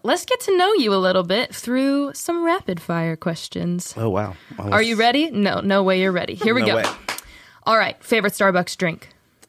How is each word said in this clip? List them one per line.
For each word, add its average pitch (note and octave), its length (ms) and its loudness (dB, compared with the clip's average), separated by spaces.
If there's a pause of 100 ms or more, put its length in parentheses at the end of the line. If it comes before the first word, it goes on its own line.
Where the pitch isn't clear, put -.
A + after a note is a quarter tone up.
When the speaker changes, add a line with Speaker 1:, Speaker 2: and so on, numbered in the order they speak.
Speaker 1:
let's D4 220 0
get B4 160 -2
to F#4+ 160 2
know F#4 160 4
you A3+ 200 2
a F#3+ 60 4
little F#3 240 2
bit F#3+ 320 -2
through C#4 580 0
some E4+ 300 -4
rapid E4 380 -2
fire E3 340 -2
questions. F3 800 -6
Speaker 2:
Oh, A2+ 140 0
wow. F#2+ 260 -2 (220)
I - 60 -10
was G2+ 100 -2
Speaker 1:
Are G#3 80 4
you A3+ 160 0
ready? C4 340 2
No, G3 300 0
no G3 220 2
way F#3 180 2
you're F#3+ 100 2
ready. - 240 -4
Here A3 180 0
we - 60 2
Speaker 2:
No - 80 2
Speaker 1:
go. G3 80 2
Speaker 2:
way. A2 80 0 (800)
Speaker 1:
All A3 140 4
right. G3 260 0
Favorite G#3 300 0
Starbucks F3+ 420 2
drink? E3+ 320 -4 (420)